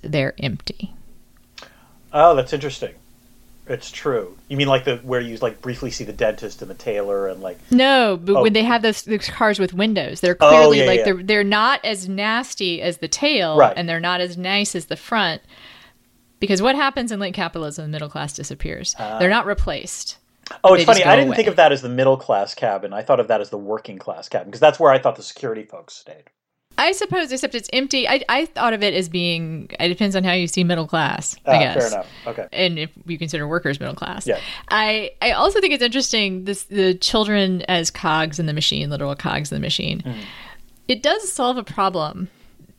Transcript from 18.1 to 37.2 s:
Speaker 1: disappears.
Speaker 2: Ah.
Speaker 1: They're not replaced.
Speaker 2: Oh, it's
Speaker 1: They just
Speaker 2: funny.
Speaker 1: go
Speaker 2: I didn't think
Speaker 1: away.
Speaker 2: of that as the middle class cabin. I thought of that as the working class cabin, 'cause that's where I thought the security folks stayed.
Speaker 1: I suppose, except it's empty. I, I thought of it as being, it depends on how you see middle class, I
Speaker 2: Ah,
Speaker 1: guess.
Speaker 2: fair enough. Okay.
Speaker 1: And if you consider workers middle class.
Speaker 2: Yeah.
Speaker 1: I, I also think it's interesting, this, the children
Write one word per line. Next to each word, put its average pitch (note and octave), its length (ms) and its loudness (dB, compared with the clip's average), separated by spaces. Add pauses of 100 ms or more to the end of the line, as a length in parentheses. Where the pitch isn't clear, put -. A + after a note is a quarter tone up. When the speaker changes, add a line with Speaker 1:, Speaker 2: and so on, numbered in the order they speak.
Speaker 1:
disappears. D#3 680 -8
Speaker 2:
Ah. - 220 -8
Speaker 1:
They're F3+ 100 2
not G3+ 160 0
replaced. - 720 -6 (460)
Speaker 2:
Oh, F#3 100 10
it's F3+ 80 6
Speaker 1:
They D#3+ 40 4
just A3 120 8
Speaker 2:
funny. F3+ 60 4
Speaker 1:
go E3+ 60 4
Speaker 2:
I A3 60 10
didn't C4+ 200 2
think A3 100 2
Speaker 1:
away. G3+ 60 2
Speaker 2:
of D#3 40 0
that D#3+ 160 8
as C3 100 -2
the B2 60 -8
middle C3 280 4
class G2+ 380 -2
cabin. G2 380 -4
I G#2 100 -6
thought B2 180 2
of A2 80 -2
that A2 120 2
as G2+ 100 -8
the G#2+ 80 -10
working G2+ 380 -8
class F2 320 -14
cabin, F#2 220 -6
'cause - 100 -8
that's D3+ 200 6
where D3+ 100 8
I C3+ 80 6
thought C3 160 2
the - 80 -16
security A2 400 -8
folks - 320 -20
stayed. - 300 -20 (540)
Speaker 1:
I E4 140 2
suppose, F#4 380 -4
except C4 240 -6
it's A#3 180 -8
empty. C4 360 0
I, C4 220 0
I C4+ 160 0
thought - 260 -2
of G#3 100 -2
it G3+ 120 0
as F3+ 140 -2
being, E3 600 -4 (100)
it F3 100 0
depends F#3+ 280 0
on F#3 80 2
how F3+ 80 2
you F3 160 0
see F3+ 160 0
middle E3+ 220 0
class, - 500 -2 (100)
I C3+ 100 6
Speaker 2:
Ah, - 40 6
Speaker 1:
guess. - 160 2
Speaker 2:
fair B2 100 2
enough. G2+ 200 -4 (200)
Okay. A2+ 260 -8
Speaker 1:
And F3 260 -2
if D#3 120 -6 (160)
you E3 120 -8
consider D3+ 280 -6
workers D3+ 320 -2
middle C3+ 160 -8
class. - 320 -10
Speaker 2:
Yeah. A2+ 140 -2 (300)
Speaker 1:
I, G#3+ 500 0
I A3+ 120 2
also G4 280 2
think D#4+ 140 2
it's B3 80 -2
interesting, A3 600 -2
this, G3 200 -6
the F#3+ 300 0
children G3+ 760 0